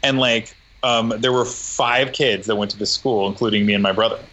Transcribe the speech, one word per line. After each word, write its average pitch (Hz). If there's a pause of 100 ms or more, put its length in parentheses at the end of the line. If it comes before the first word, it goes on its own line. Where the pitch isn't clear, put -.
And, 135
like, 117 (280)
um, 117
there 127
were 127
five 127
kids 107
that 110
went 104
to -
this 104
school, 104
including 104
me 104
and 101
my 98
brother. 110 (140)